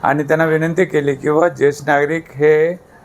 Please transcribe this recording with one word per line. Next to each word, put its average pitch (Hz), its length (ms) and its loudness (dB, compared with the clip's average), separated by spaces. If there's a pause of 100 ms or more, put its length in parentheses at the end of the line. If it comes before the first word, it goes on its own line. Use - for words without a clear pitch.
आणि 147 200 0
त्यांना 160 220 0
विनंती 160 400 0
केली 143 300 -2
की 135 140 -6
"बुवा, 160 180 2
ज्येष्ठ 143 420 -2
नागरिक 147 400 0
हे, 151 420 2 (340)